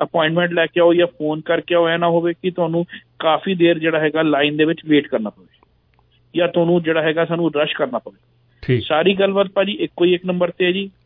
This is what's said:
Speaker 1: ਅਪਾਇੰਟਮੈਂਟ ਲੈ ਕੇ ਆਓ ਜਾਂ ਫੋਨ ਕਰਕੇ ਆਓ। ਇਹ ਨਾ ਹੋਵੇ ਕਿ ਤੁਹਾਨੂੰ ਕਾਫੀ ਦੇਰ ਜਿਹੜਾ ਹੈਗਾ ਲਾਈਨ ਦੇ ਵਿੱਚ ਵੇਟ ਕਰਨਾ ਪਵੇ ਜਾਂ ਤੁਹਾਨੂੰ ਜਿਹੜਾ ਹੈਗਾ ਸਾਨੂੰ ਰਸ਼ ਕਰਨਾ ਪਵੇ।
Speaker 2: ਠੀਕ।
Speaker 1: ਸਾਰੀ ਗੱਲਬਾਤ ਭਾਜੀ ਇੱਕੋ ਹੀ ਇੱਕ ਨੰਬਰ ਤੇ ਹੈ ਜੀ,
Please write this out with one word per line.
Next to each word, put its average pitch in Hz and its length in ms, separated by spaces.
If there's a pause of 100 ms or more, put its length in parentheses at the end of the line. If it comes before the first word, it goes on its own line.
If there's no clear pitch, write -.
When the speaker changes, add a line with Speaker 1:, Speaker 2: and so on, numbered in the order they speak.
Speaker 1:
ਅਪਾਇੰਟਮੈਂਟ 165 500
ਲੈ 170 140
ਕੇ 170 140
ਆਓ 170 140
ਜਾਂ 175 120
ਫੋਨ 156 340
ਕਰਕੇ 165 340
ਆਓ। 170 140
ਇਹ 165 100
ਨਾ 170 100
ਹੋਵੇ 170 240
ਕਿ 180 180
ਤੁਹਾਨੂੰ 170 360 (320)
ਕਾਫੀ 160 360
ਦੇਰ 170 240
ਜਿਹੜਾ 160 200
ਹੈਗਾ 156 240
ਲਾਈਨ 147 340
ਦੇ 156 80
ਵਿੱਚ 160 220
ਵੇਟ 147 200
ਕਰਨਾ 113 240
ਪਵੇ - 160 (920)
ਜਾਂ 170 120
ਤੁਹਾਨੂੰ 175 340
ਜਿਹੜਾ 160 200
ਹੈਗਾ 156 220
ਸਾਨੂੰ 165 320
ਰਸ਼ 147 200
ਕਰਨਾ 123 220
ਪਵੇ। - 200 (440)
Speaker 2:
ਠੀਕ। 123 220
Speaker 1:
ਸਾਰੀ 180 300
ਗੱਲਬਾਤ 196 320
ਭਾਜੀ 196 260
ਇੱਕੋ 175 320
ਹੀ 180 100
ਇੱਕ 180 120
ਨੰਬਰ 180 240
ਤੇ 185 140
ਹੈ 180 80
ਜੀ, 196 180 (160)